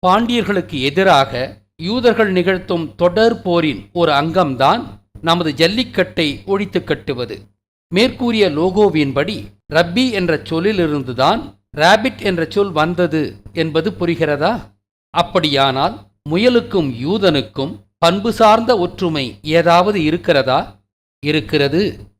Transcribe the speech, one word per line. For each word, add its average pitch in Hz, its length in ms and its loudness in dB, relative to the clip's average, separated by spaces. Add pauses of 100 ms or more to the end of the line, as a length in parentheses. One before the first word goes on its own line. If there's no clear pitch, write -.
பாண்டியர்களுக்கு 202 720 0
எதிராக 139 840 0 (180)
யூதர்கள் 220 500 0
நிகழ்த்தும் 180 600 -2
தொடர் 214 480 2
போரின் 160 500 -2
ஒரு 170 200 2
அங்கம்தான் 156 720 2 (360)
நமது 165 320 0
ஜல்லிக்கட்டை 170 920 -2
ஒழித்து 196 400 -2
கட்டுவது. 123 560 -6 (540)
மேற்கூறிய 226 560 2
லோகோவின்படி 160 960 0 (260)
ரப்பி 175 380 0
என்ற 180 260 0
சொல்லிலிருந்துதான் 156 1160 -2 (220)
ராபிட் 208 460 2
என்ற 175 260 -2
சொல் 202 240 -2
வந்தது 156 640 0 (160)
என்பது 160 380 -2
புரிகிறதா? 165 680 -2 (500)
அப்படியானால் 151 960 0 (240)
முயலுக்கும் 208 600 0
யூதனுக்கும் 147 880 -2 (200)
பண்பு 196 340 0
சார்ந்த 226 460 4
ஒற்றுமை 165 640 -4
ஏதாவது 170 640 2
இருக்கிறதா? 151 760 0 (460)
இருக்கிறது. 151 720 0 (220)